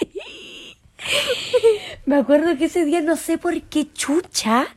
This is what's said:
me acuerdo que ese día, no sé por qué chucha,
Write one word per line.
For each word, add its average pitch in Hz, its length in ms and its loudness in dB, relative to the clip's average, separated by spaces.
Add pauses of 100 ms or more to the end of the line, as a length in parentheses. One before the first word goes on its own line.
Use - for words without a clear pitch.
(2000)
me 277 100 4
acuerdo 302 420 4
que 320 80 0
ese 339 180 0
día, 320 160 0
no 311 160 0
sé 330 220 -2
por 339 240 -2
qué - 300 -4
chucha, 262 760 0 (100)